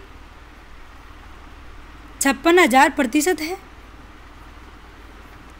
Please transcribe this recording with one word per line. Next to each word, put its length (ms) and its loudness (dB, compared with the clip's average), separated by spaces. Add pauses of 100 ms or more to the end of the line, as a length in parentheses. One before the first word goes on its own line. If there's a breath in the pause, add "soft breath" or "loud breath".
(2250)
छप्पन 380 2
हज़ार 300 4
प्रतिशत 520 -2
है 160 -10 (2000)